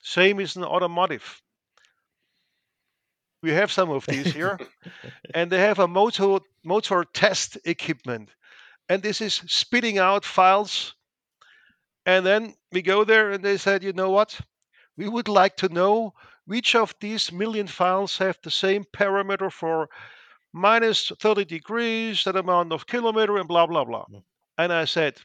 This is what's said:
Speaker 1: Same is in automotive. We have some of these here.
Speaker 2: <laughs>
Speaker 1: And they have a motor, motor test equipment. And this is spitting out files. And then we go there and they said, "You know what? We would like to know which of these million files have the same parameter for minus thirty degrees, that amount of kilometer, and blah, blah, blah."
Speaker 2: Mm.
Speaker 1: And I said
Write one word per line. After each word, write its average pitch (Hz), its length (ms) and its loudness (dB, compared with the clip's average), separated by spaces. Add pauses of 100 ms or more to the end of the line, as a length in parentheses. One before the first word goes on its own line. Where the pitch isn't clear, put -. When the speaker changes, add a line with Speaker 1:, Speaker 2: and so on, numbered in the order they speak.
Speaker 1:
Same 196 380 2
is 190 160 -6
in 180 80 -8
automotive. 170 760 -4 (2000)
We 160 100 -2
have 196 200 2
some 185 180 0
of 135 160 -4
these 143 260 -2
here. 180 260 -4 (360)
Speaker 2:
<laughs> - 400 -20
Speaker 1:
And 170 160 -2
they 180 100 2
have 196 180 4
a 185 100 4
motor, 196 500 2 (260)
motor 180 400 0
test - 600 0
equipment. 127 640 -6 (580)
And 185 140 0
this 208 180 -4
is 214 140 -4 (120)
spitting 226 520 0
out 190 260 2
files. 190 680 2 (1120)
And 185 200 2
then 208 280 0 (180)
we 180 100 -2
go 190 220 2
there 214 260 4
and 196 140 -8
they 202 140 0
said, 196 260 0
"You 196 80 -6
know 190 180 -2
what? 208 300 0 (560)
We 196 120 -6
would 233 200 -4
like 202 300 4
to 185 100 -2
know 196 460 0 (320)
which 226 280 -2
of 226 260 2
these 208 320 -6
million 208 360 -4
files 190 500 0
have 190 240 -2
the 160 80 -12
same 196 340 0
parameter 196 680 -2
for 160 360 -4 (640)
minus 214 680 2
thirty 208 240 2
degrees, 226 800 -4
that 190 120 -2
amount 175 360 0
of 156 140 -6
kilometer, 220 520 0
and 185 100 -4
blah, 170 180 4
blah, 156 180 -2
blah." 113 260 -10
Speaker 2:
Mm. 104 120 -20 (360)
Speaker 1:
And 175 140 0
I 160 140 0
said 151 280 -2 (100)